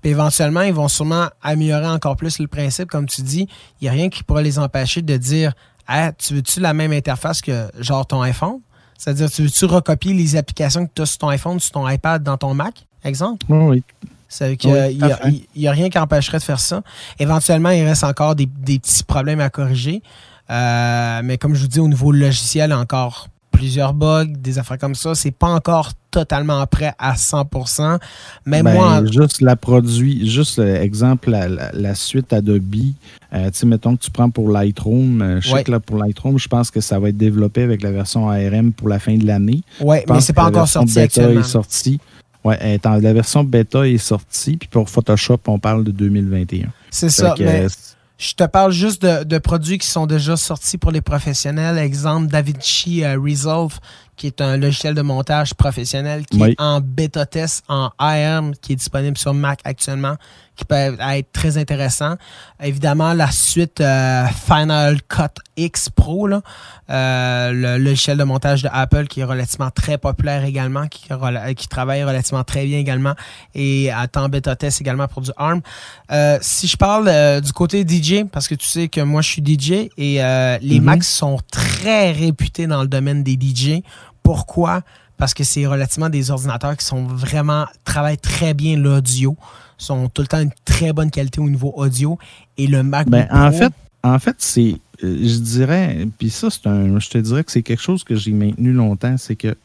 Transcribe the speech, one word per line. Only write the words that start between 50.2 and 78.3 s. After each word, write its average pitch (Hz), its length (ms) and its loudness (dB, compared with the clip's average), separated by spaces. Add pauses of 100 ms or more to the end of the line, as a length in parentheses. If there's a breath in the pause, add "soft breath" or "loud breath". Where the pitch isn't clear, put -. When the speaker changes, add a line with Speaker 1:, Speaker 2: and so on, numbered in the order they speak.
Speaker 1:
sortis - 400 -4
pour - 140 2
les 156 120 0
professionnels. 147 760 -2
Exemple, 151 500 0
DaVinci, 151 760 -2
euh, 139 160 0
Resolve, 147 580 -2 (380 loud breath)
qui - 100 -10
est 139 160 -8
un 135 160 0
logiciel 143 360 0
de 151 60 -2
montage 143 540 -2
professionnel 139 720 -2
qui - 120 0
Speaker 2:
Oui. 110 120 6
Speaker 1:
est 120 100 0
en 147 220 0
bêta 143 420 -2
test, 160 440 -6
en 135 300 -2
A 151 140 2
R 151 320 0
M, 147 160 -6
qui - 140 -6
est - 20 -6
disponible 139 400 -4
sur - 160 -2
Mac 143 320 -2
actuellement, 139 520 -6 (400 soft breath)
qui - 100 -12
peut - 80 0
être 135 580 -2
très 156 240 -2
intéressant. 147 600 -2 (460 loud breath)
Évidemment, 147 520 0
la 151 160 2
suite, - 500 0
euh, 131 460 2
Final 151 720 2 (100)
Cut - 320 -4 (160)
X 165 320 -4
Pro, 185 380 2
là, 202 160 0 (480 loud breath)
euh, 127 640 0 (260)
le 135 40 2
logiciel 139 360 2
de 143 60 2
montage 139 380 0
de 131 80 -2
Apple 135 360 2
qui - 140 -8
est 131 40 -2
relativement 127 460 -4
très - 260 -2
populaire 139 480 -2
également, 135 420 -4
qui, - 280 -14
rela-, 127 400 -4
qui - 120 -12
travaille 135 380 -4
relativement 131 400 -2
très 139 220 -4
bien 143 120 -2
également 139 360 -2 (400 loud breath)
et 135 360 0
attend 123 380 -4
bêta 139 260 -2
test 143 280 -4
également 139 260 -4
pour 135 140 -10
du 127 160 -8
arm. 160 240 0 (500 loud breath)
Euh, 147 300 4
si - 240 -2
je 165 100 0
parle, 208 320 4
euh, 147 320 6
du 139 120 -4
côté 185 320 0
D 165 180 2
J, 190 220 2
parce 147 240 -6